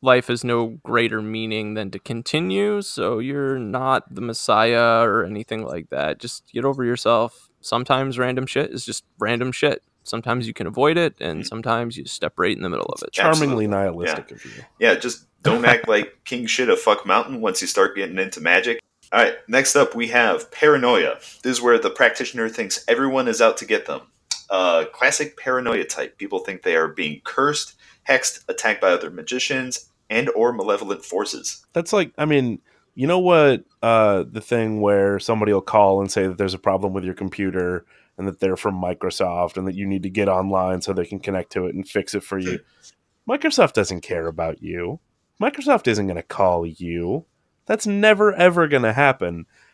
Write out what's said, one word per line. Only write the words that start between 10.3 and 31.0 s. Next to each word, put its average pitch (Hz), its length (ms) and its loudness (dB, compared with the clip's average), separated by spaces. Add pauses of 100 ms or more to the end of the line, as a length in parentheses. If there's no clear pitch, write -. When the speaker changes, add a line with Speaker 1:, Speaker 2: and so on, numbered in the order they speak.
Speaker 1:
you 113 60 -10
can 95 120 -8
avoid 147 320 2
it, 165 220 0
and 80 220 -6
Speaker 2:
Mm-hmm. - 60 -8
Speaker 1:
sometimes 117 500 -4
you - 80 -12
step - 340 -6
right 92 160 2
in - 80 -8
the 90 60 -4
middle 50 160 -4
of 50 180 -8
it. 50 80 -10
Speaker 3:
Charmingly 139 540 2
Speaker 2:
Absolutely. - 20 -2
Speaker 3:
nihilistic 87 600 -2
Speaker 2:
Yeah. - 60 -18
Speaker 3:
of - 100 -20
you. - 60 -18 (280)
Speaker 2:
Yeah, 110 160 6
just 117 300 -6 (180)
don't 117 220 2
act 120 220 4
Speaker 1:
<laughs> 110 80 6
Speaker 2:
like 104 280 -2
king 123 240 -6
shit 123 220 2
of 92 100 4
fuck 104 260 2
mountain 113 360 2
once 101 200 -2
you 90 60 -4
start 98 300 2
getting 95 200 -6
into 95 220 -4
magic. 98 400 2 (320)
All 110 100 6
right, 98 140 4 (140)
next 131 260 2
up 131 180 4
we 117 140 -4
have 113 440 2
paranoia. 123 640 4 (280)
This 127 140 -2
is 120 40 -4
where 120 180 6
the 120 100 -2
practitioner 120 580 0
thinks 110 400 -8
everyone 131 400 0
is 113 140 -2
out 110 160 6
to - 80 -12
get 104 220 -2
them. 69 160 -8 (460)
Uh, 87 440 2
classic 143 440 0
paranoia 123 460 -2
type. - 340 -8
People 98 220 -8
think 95 240 -10
they 85 120 0
are 80 120 2
being 76 360 -6
cursed, - 520 -4 (340)
hexed, - 400 -2
attacked 113 320 -2
by 95 80 4
other 87 220 0
magicians, 127 800 -6 (200)
and 120 260 0
or 117 160 2
malevolent 101 540 -4